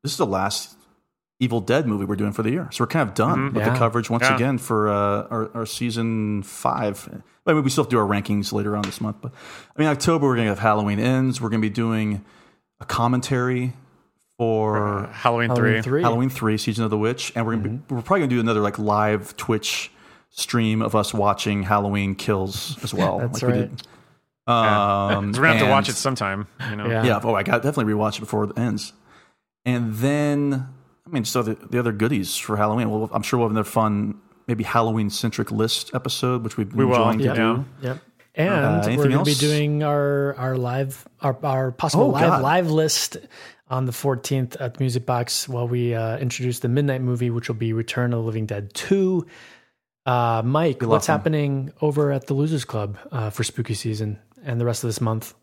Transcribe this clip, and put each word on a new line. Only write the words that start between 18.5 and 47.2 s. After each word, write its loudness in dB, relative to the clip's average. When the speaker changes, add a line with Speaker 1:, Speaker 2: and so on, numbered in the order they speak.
Speaker 1:
like, 0
live 0
Twitch -4
stream 0
of 0
us 2
watching 2
Halloween 0
Kills -4
as -6
well, 0
Speaker 3:
<laughs> -
That's -4
Speaker 1:
like 2
we 2
Speaker 3:
right. -2
Speaker 1:
did. -14
Speaker 2:
Yeah. 2
Speaker 1:
Um, 0
Speaker 2:
<laughs> -2
'Cause -2
we're 6
gonna 6
have 4
to 4
watch 4
Speaker 1:
and -4
Speaker 2:
it -4
sometime, -2
you -6
know? -6
Speaker 3:
Yeah. 0
Speaker 1:
Yeah. 4
Oh, 2
I 0
got, 2
definitely 0
rewatch 0
it -10
before -2
it -6
ends. -4
And -2
then, 0
I -18
mean, -2
so 0
the, -2
the -4
other 0
goodies 0
for -2
Halloween. 2
Well, -2
I'm 0
sure 0
we'll 4
have 0
another 0
fun, 0
maybe -2
Halloween-centric 0
list -2
episode, -2
which -6
we've -2
been -2
Speaker 2:
We 6
will. 4
Speaker 1:
enjoying 4
to 2
Speaker 3:
Yep. 2
Speaker 1:
do. 2
Speaker 3:
Yep. -4
Speaker 1:
Uh, -8
Speaker 3:
And 2
Speaker 1:
anything 2
Speaker 3:
we're 4
gonna 6
Speaker 1:
else? 2
Speaker 3:
be 2
doing 2
our, 0
our -4
live, -4
our, 0
our 0
possible 2
Speaker 1:
Oh, 4
Speaker 3:
live, 4
Speaker 1:
God. 4
Speaker 3:
live 2
list 0
on -2
the -4
fourteenth -2
at -6
the -10
Music 0
Box -2
while -4
we, 0
uh, -2
introduce -4
the -2
midnight 2
movie, 0